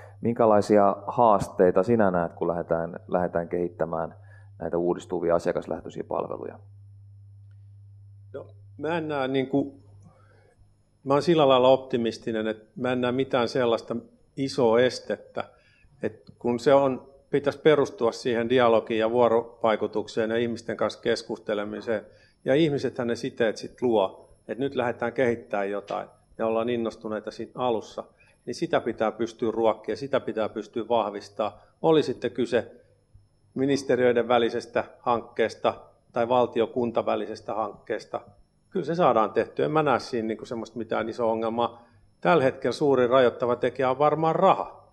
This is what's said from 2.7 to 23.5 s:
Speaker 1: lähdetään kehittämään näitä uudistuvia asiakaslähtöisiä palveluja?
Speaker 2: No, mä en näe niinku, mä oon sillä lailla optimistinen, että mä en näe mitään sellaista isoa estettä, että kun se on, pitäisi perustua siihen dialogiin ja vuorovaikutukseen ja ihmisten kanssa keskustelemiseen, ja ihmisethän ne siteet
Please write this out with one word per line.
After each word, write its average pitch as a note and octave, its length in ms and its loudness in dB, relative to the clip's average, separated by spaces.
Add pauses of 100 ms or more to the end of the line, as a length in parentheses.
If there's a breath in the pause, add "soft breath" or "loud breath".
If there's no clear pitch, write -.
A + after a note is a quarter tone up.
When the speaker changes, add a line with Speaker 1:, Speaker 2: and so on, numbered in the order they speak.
Speaker 1:
lähdetään F2 400 -2
kehittämään E2+ 680 -4 (440 soft breath)
näitä E2 180 -4
uudistuvia E2+ 580 -2
asiakaslähtöisiä - 680 -4
palveluja? - 560 -8 (1700)
Speaker 2:
No, C#3+ 140 -16 (300)
mä D#3 200 -4
en D#3 100 -4
näe C#3+ 200 -2
niinku, C3+ 520 -2 (1200 soft breath)
mä C3+ 100 0
oon C#3+ 100 2
sillä D#3 240 4
lailla B2+ 220 6
optimistinen, A2+ 800 0
että A2 180 -6 (100)
mä B2 160 -4
en B2+ 100 -2
näe B2 100 0
mitään B2+ 360 0
sellaista A#2 480 -2 (420)
isoa B2+ 420 2
estettä, - 640 -2 (600 soft breath)
että - 360 -8
kun A#2+ 200 -2
se C#3+ 140 4
on, C3+ 400 2 (160)
pitäisi C#3 300 -2
perustua C#3 520 2
siihen A#2 380 -2
dialogiin A#2 500 4
ja A2 120 2
vuorovaikutukseen A2 1160 0
ja A2+ 80 -2
ihmisten A#2 400 -4
kanssa G#2 240 -4
keskustelemiseen, G#2+ 1040 -4 (400 soft breath)
ja C3 100 2
ihmisethän C3+ 520 0
ne A#2 80 -2
siteet A#2 420 -2